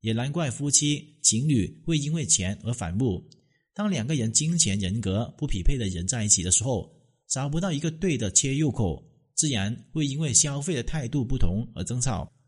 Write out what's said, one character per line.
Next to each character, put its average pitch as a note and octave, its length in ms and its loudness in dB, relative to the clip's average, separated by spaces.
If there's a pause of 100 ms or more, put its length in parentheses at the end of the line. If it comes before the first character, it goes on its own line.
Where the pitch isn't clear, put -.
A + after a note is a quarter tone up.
也 A2 100 0
难 B2 200 0
怪 D#3 180 0
夫 C#3 220 -2
妻 - 500 0
情 A#2+ 260 2
侣 A#2+ 380 2
会 E3 140 2
因 D3 140 -2
为 E3 120 0
钱 G2 380 0
而 A#2 100 -2
反 F2 180 -4
目。 G2 380 0 (460)
当 G#3 140 -2
两 C3+ 160 -2
个 D3+ 80 -2
人 A2+ 180 0
金 D#3 240 2
钱 G#2 220 2
人 G2+ 240 0
格 G#2 340 0
不 D3 120 -4
匹 G2+ 160 0
配 C#3+ 160 6
的 G#2+ 80 -2
人 F2 180 -4
在 A2+ 180 -2
一 G#2 60 0
起 F#2+ 140 4
的 F2+ 80 0
时 - 120 2
候， A#2+ 320 -4 (320)
找 C#3 220 -4
不 D#3 100 -2
到 F#3 120 -2
一 C#3+ 80 -2
个 D#3+ 100 -2
对 D#3+ 260 -2
的 A2 140 -2
切 C3+ 240 2
入 D3 180 2
口， F#2 320 -2 (300)
自 D#3 160 0
然 G#2+ 260 -2 (160)
会 D#3 140 -2
因 C#3 140 -4
为 D#3 120 -2
消 C#3+ 300 2
费 D#3+ 140 -2
的 A#2 80 -2
态 C#3+ 240 -2
度 B2+ 180 0
不 C3 140 0
同 F#2+ 340 4
而 F#2+ 100 -6
争 B2 160 -4
吵。 G2+ 320 -2 (160)